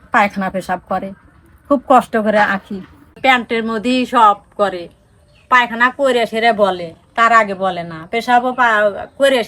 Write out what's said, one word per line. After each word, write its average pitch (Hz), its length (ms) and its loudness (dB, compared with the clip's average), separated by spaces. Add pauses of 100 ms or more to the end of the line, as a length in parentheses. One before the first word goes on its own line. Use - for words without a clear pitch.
(140)
পায়খানা 202 400 0
পেশাব 180 260 -6 (100)
করে, 190 180 -6 (580)
খুব 277 140 0 (100)
কষ্ট 247 240 4 (120)
করে 214 140 2 (140)
আঁকি। 196 240 -10 (440)
প্যান্টের 240 460 0
মধ্যেই 240 340 -2 (120)
সব 214 220 4 (240)
করে, 185 220 -2 (680)
পায়খানা 240 380 2 (100)
করে 254 320 2
সেরে 226 200 0 (140)
বলে, 180 240 -2 (280)
তার 233 240 2
আগে 196 140 -2 (100)
বলে 180 180 -4 (100)
না, 160 60 -14 (120)
পেশাবও 240 480 0
পা-, 214 340 2 (260)
করে 269 300 2